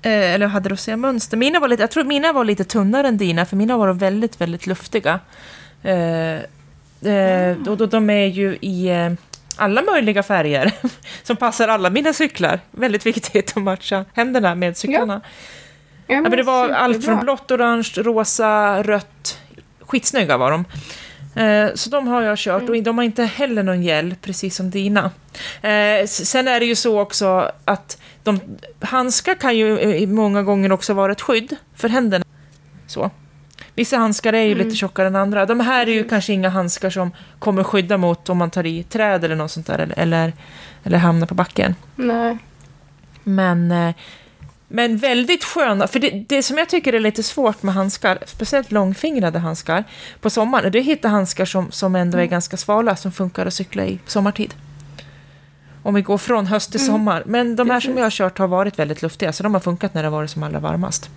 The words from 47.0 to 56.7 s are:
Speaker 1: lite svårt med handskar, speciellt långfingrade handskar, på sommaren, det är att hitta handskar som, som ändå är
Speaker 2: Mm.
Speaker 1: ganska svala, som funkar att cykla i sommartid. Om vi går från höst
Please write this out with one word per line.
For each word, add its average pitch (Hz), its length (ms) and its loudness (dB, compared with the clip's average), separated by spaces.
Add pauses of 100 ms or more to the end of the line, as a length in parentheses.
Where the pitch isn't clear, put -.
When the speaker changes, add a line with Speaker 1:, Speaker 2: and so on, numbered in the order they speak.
Speaker 1:
lite 214 220 0
svårt 220 400 0
med 196 120 0
handskar, 190 520 0
speciellt 240 460 -4
långfingrade 196 680 0
handskar, 165 460 -2 (360)
på 214 100 0
sommaren, 226 420 2
det 214 60 4
är - 20 4
att 262 60 -2
hitta 294 220 0
handskar 190 360 0
som, 185 260 -2
som 190 260 -2
ändå 175 220 2
är 175 40 4
Speaker 2:
Mm. 170 80 0
Speaker 1:
ganska 180 260 -4
svala, 208 400 0
som 185 160 -8
funkar 185 340 -4
att 185 80 -6
cykla 190 320 -4
i 190 200 -6
sommartid. 208 480 -2 (1300)
Om 208 120 0
vi 202 80 4
går 196 160 0
från 214 280 0
höst 208 260 -2